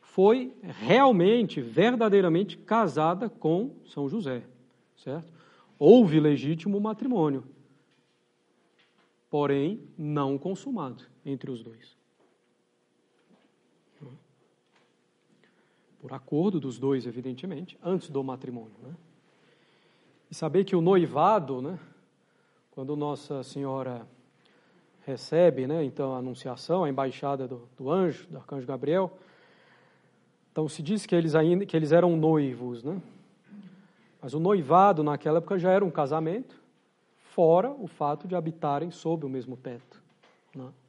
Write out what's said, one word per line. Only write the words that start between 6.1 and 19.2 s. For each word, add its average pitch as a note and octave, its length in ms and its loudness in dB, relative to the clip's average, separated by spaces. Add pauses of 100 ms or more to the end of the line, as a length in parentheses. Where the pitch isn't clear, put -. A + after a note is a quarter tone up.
legítimo D3+ 640 0
matrimônio, G#3 640 -2 (1800)
porém C#3+ 580 0 (120)
não D3 400 -2
consumado F3+ 680 -8 (180)
entre C#3 280 -10
os A#2+ 120 -12
dois. A#2 320 -20 (4000)
Por - 140 -16
acordo D#3+ 440 -2
dos C3 200 -8
dois, C3 280 -2
evidentemente, C3 760 -12
antes F3 260 -4
do C#3 160 -4
matrimônio, B2 580 -12
né? C3 120 -18 (1400)